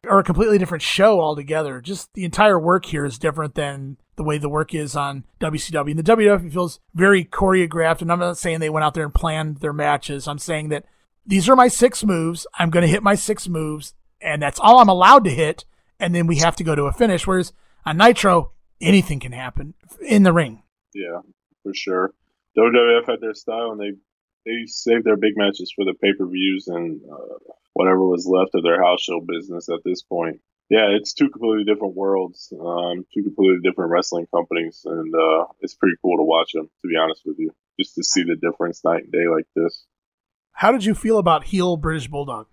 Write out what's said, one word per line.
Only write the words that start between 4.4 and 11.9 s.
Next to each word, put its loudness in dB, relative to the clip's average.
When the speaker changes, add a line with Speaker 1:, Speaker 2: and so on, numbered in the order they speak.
Speaker 1:
work -4
is -6
on -6
W -4
C -10
W. -2
And -4
the -4
W 4
W 2
F -12
feels -4
very 4
choreographed, 0
and -2
I'm 0
not -4
saying -4
they -2
went 0
out 0
there -6
and -8
planned -4
their -6
matches. -4
I'm -10
saying -6
that -6
these 2
are 10
my 8
six 0